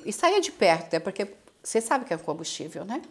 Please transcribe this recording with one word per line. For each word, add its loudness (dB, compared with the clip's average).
e -6
saia 4
de 0
perto, 4
é 4
porque -4
você 0
sabe 0
que -4
é -2
combustível, -8
né? -6